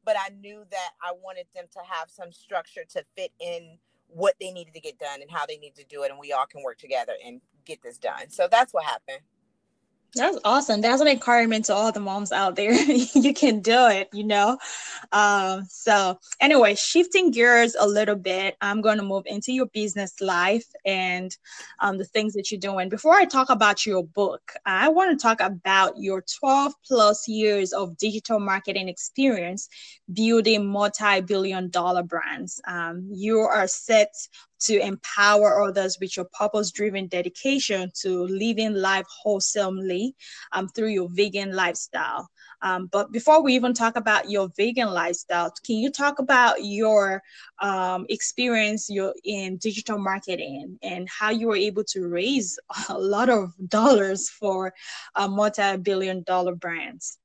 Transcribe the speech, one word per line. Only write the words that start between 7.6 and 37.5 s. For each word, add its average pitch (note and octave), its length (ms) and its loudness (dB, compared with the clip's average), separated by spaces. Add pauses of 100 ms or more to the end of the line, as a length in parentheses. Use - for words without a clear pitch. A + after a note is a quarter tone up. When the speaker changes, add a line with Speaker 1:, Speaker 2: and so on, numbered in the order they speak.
Speaker 1:
get D#3 160 -16
this A#2+ 160 -20
done. A#2 320 -10
So F3+ 200 -2
that's A3+ 260 2
what D#3+ 100 -2
happened. A2+ 380 -8 (920)
Speaker 2:
That's D4 280 0
awesome. A#3 380 2
That's B3 220 2
an D4+ 60 6
encouragement A#3 580 2
to G#3 80 0
all G#3+ 180 2
the G#3 80 -8
moms G3 320 -6
out G3 240 0
there. G3+ 160 2
<laughs> C#4 160 4 (260)
You C#4 200 6
can A#3 260 2
do A#3 280 6
it, F#3+ 240 2
you G#3 120 -8
know? G#3+ 340 2 (540)
Um, G3 560 2
so G3 500 2 (220)
anyway, B3 360 6
shifting F4+ 540 2
gears A#3 480 4
a G#3 80 4
little G#3 300 2
bit, F#3+ 440 -4
I'm G#3 200 -2
gonna G#3+ 220 2
move G3 240 -4
into G#3 260 -6
your B3+ 140 0
business G#3 540 -6
life F#3+ 440 0 (220)
and, F#3 500 -4 (440)
um, G3 180 0
the G3 60 -6
things G#3+ 300 -2
that G3+ 160 -6
you're G3 100 -8
doing. F#3+ 280 -4
Before D4 260 4
I G4 120 8
talk C4 240 0
about G#3 360 4
your F#3 180 0
book, - 480 -4 (140)
I G3 220 2
wanna E4+ 280 4
talk A3+ 240 2
about F#3+ 580 2
your F#3+ 240 -4
twelve C#4 500 2 (140)
plus G#3+ 420 4
years G#3 440 0
of F#3 260 -6
digital G#3+ 420 -2
marketing G3 480 -4
experience G3 800 -4 (440)
building A3 540 2
multi-billion G3 1040 0
dollar F3+ 320 0
brands. D#3+ 640 -8
Um, F3 460 -8
you G#3+ 280 0
are G#3 280 2
set G#3+ 460 2 (460)
to G#3 200 2
empower G3+ 840 4
others F#3+ 380 -2
with F#3+ 160 -6
your F3+ 160 -8
purpose-driven G#3 720 -2
dedication F#3 840 -2 (100)